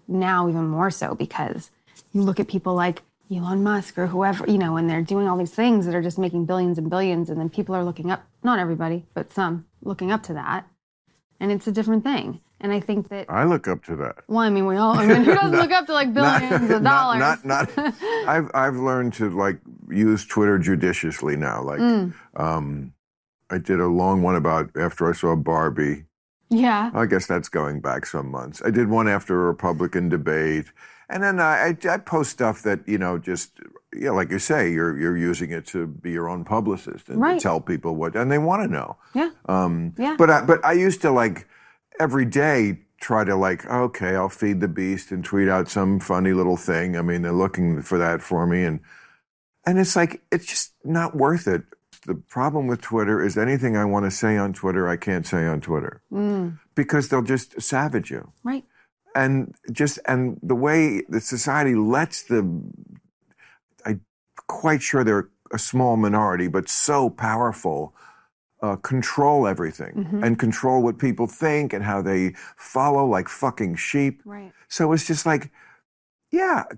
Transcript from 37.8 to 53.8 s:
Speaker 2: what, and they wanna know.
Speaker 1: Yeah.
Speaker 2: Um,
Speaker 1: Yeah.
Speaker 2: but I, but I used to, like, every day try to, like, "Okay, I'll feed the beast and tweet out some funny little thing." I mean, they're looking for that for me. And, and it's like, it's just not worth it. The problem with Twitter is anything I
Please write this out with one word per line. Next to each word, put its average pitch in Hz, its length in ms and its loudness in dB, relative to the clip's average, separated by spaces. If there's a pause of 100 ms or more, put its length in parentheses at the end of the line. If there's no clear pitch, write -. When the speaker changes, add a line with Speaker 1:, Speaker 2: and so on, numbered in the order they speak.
Speaker 2:
what, 82 200 -4
and 127 160 0
they 147 60 4
wanna 180 280 0
know. - 300 -6 (180)
Speaker 1:
Yeah. 320 160 -2 (160)
Speaker 2:
Um, 85 520 0
Speaker 1:
Yeah. 285 200 -2
Speaker 2:
but 165 120 8
I, 147 120 6
but 151 220 4
I 156 80 4
used 185 300 2
to, 156 100 4
like, 113 340 2 (540)
every 135 260 2
day 123 540 2 (200)
try 110 240 0
to, 98 120 2
like, 95 300 0
"Okay, 120 500 -2
I'll 95 120 0
feed 101 320 0
the 98 80 0
beast 92 440 -4
and 92 120 -6
tweet 98 240 2
out 92 220 2
some 98 300 2
funny 92 340 2
little 90 240 2
thing." 87 380 -2
I 82 60 -2
mean, 87 200 -2
they're 87 100 -2
looking 90 480 0
for 92 160 -2
that 85 240 0
for 85 260 -2
me. 87 180 2
And, 80 160 -2 (840)
and 180 140 2
it's 185 180 2
like, 170 240 2 (100)
it's 175 140 -2
just - 280 -6 (120)
not 160 320 -2
worth 156 320 2
it. 90 140 0 (440)
The 92 100 -2
problem 139 500 -4
with 123 160 -4
Twitter 107 420 0
is 98 140 0
anything 120 400 2
I 104 80 2